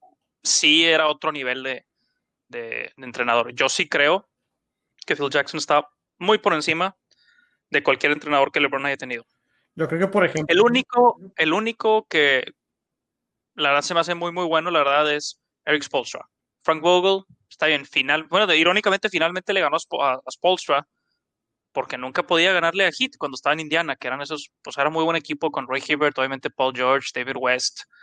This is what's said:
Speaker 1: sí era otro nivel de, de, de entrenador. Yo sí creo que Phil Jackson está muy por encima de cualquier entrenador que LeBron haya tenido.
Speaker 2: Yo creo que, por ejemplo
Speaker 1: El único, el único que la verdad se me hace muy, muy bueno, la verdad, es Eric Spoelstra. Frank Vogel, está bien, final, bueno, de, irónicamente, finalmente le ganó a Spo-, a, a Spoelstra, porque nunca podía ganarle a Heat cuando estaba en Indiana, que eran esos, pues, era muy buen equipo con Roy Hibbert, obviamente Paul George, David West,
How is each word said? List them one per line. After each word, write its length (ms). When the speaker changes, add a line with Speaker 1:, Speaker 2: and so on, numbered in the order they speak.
Speaker 1:
sí 420
era 220
otro 240
nivel 320
de, 220
de, 460
de 100
entrenador. 480
Yo 160
sí 200
creo 400
que 80
Phil 160
Jackson 260
está 300
muy 180
por 160
encima 420
de 100
cualquier 300
entrenador 400
que 80
LeBron 260
haya 120
tenido. 280
Speaker 2:
Yo 120
creo 120
que, 80
por 180
ejemplo 280
Speaker 1:
El 80
único, 580
el 160
único 540
que 360
la 140
verdad 140
se 100
me 60
hace 160
muy, 160
muy 140
bueno, 260
la 80
verdad, 340
es 260
Eric 180
Spoelstra. 440
Frank 180
Vogel, 420
está 200
bien, 180
final, 380
bueno, 240
de, 100
irónicamente, 520
finalmente 440
le 80
ganó 140
a 40
Spo-, 240
a, 100
a 180
Spoelstra, 560
porque 280
nunca 240
podía 280
ganarle 360
a 40
Heat 280
cuando 160
estaba 180
en 60
Indiana, 360
que 120
eran 140
esos, 300
pues, 160
era 100
muy 140
buen 140
equipo 340
con 160
Roy 200
Hibbert, 300
obviamente 320
Paul 260
George, 380
David 240
West, 440